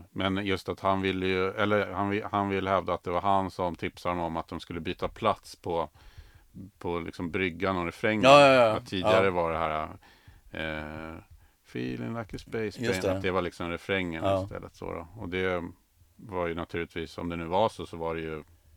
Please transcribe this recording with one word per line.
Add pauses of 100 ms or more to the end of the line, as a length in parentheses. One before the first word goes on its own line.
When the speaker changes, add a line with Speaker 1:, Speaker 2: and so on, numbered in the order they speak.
(100)
Speaker 1:
men
just
att
han
ville
ju,
eller
han
vi-,
han
vill
hävda
att
det
var
han
som
tipsade
dem
om
att
de
skulle
byta
plats
på, (920)
på
liksom
bryggan
och
refrängen.
Speaker 2:
Ja,
ja,
ja.
Speaker 1:
Att
tidigare
Speaker 2:
Ja.
Speaker 1:
var
det
här, (640)
eh, (480)
"Feeling
like
a
space (220)
Speaker 2:
Just
Speaker 1:
plane",
Speaker 2:
det.
Speaker 1:
att
det
var
liksom
refrängen
Speaker 2:
Ja.
Speaker 1:
istället,
så
då. (140)
Och
det (540)
var
ju
naturligtvis,
om
det
nu
var
så,
så
var
det
ju, (320)